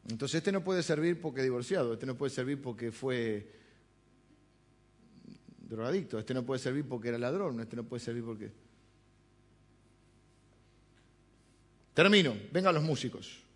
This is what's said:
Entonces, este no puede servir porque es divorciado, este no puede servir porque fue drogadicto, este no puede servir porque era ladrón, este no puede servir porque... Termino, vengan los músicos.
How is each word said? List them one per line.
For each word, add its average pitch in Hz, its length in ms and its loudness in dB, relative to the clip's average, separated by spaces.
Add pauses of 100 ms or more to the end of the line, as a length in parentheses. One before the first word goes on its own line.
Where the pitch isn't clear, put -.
Entonces, 127 260 -4
este 165 160 2
no 196 120 0
puede 180 200 0
servir 165 380 2
porque 135 180 -4
es 131 60 2
divorciado, 123 480 0
este 117 120 -6
no 131 100 -4
puede 135 140 -2
servir 135 320 -4
porque 117 300 -6
fue 113 560 -2 (2250)
drogadicto, 120 520 -2
este 107 140 -4
no 127 120 -2
puede 131 140 -2
servir 139 280 -4
porque 120 220 -4
era 117 80 -2
ladrón, 131 440 -2
este 113 140 -10
no 117 80 -6
puede 117 180 -8
servir 117 220 -4
porque... 107 280 -8 (3500)
Termino, 175 420 8 (160)
vengan 185 220 6
los 151 100 4
músicos. 131 600 -4 (120)